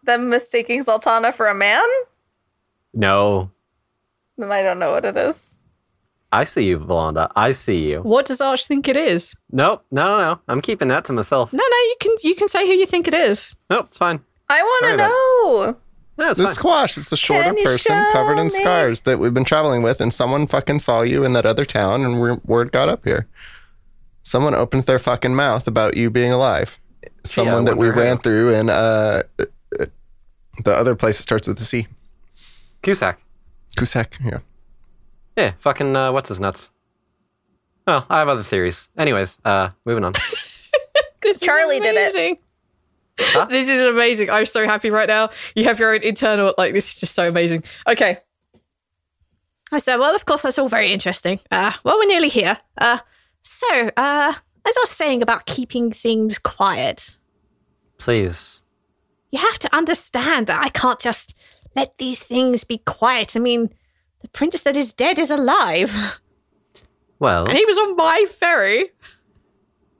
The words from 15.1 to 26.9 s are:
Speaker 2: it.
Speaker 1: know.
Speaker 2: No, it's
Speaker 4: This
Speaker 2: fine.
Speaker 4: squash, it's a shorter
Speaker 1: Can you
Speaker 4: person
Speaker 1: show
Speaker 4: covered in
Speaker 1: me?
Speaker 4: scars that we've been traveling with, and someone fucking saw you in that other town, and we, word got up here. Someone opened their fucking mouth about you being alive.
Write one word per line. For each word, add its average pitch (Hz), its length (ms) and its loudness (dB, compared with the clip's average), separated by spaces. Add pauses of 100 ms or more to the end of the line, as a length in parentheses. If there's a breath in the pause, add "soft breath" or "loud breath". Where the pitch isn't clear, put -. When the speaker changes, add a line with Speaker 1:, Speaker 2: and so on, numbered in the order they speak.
Speaker 2:
it. - 0 -
Speaker 1:
know. 466 680 2 (420)
Speaker 2:
No, 311 120 0
it's 196 80 0
Speaker 4:
This 359 100 4
Speaker 2:
fine. 381 80 -2
Speaker 4:
squash, 302 420 2
it's 147 140 -10
a 151 40 0
shorter - 340 0
Speaker 1:
Can 415 80 0
you 403 60 2
Speaker 4:
person - 140 2 (260)
Speaker 1:
show 415 80 2
Speaker 4:
covered 427 260 2
in - 80 0
Speaker 1:
me? - 40 -2
Speaker 4:
scars 175 520 0
that 131 180 0
we've 117 120 2
been 131 120 0
traveling 147 380 2
with, 117 180 0
and 117 120 0
someone 139 360 0
fucking 143 320 -2
saw 117 220 0
you 135 220 0
in 131 100 2
that 113 120 2
other 113 180 0
town, 110 400 0
and 120 160 0
we, 120 120 0 (120)
word 117 280 0
got 135 160 2
up - 160 -2
here. - 240 -2 (960 loud breath)
Someone 139 280 0
opened 127 340 0
their 131 120 4
fucking 127 380 0
mouth 131 320 0
about 110 280 0
you 117 140 0
being 120 220 2
alive. 123 480 0 (240)